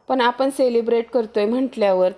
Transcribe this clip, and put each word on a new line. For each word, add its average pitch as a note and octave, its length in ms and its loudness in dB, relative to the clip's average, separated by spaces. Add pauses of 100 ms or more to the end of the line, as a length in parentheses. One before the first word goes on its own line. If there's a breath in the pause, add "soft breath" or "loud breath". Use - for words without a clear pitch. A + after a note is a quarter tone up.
पण C4 120 0
आपण B3 280 0
सेलिब्रेट A#3 600 0
करतोय G#3+ 360 -2
म्हटल्यावर G#3 720 0